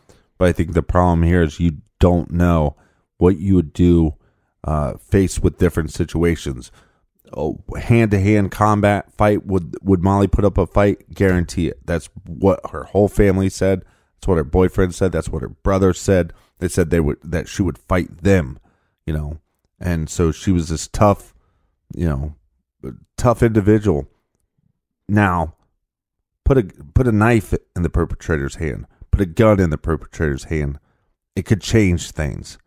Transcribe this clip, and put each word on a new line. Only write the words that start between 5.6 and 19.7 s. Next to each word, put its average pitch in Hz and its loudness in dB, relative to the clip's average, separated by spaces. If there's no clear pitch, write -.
situations. 80 -4
Oh, - -8
hand-to-hand 104 2
combat 104 0
fight. 107 0
Would, 95 -4
would 92 2
Molly 98 4
put - 0
up 95 -2
a 92 2
fight? - 0
Guarantee 90 0
it. - -10
That's 85 -6
what 87 0
her 69 -10
whole 101 0
family 95 2
said. 92 -2
That's - -12
what 92 0
her 78 0
boyfriend 90 0
said. 92 -2
That's 80 -6
what 78 -8
her 58 -10
brother 95 0
said. 87 0
They 90 -4
said 85 -2
they 85 0
would, 73 -2
that 82 -8
she - -4
would 78 -4
fight - -4
them, 85 0
you 78 -6
know? 76 -8